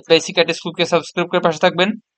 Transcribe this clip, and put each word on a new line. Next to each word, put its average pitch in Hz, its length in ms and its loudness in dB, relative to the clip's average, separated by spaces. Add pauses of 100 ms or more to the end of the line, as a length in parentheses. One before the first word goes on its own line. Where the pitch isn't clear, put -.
বেসিক 165 300 2
আইটি 165 140 0
স্কুলকে 170 320 -4
সাবস্ক্রাইব 170 440 -2
করে 180 100 0
পাশে 165 200 0
থাকবেন, 180 300 2 (280)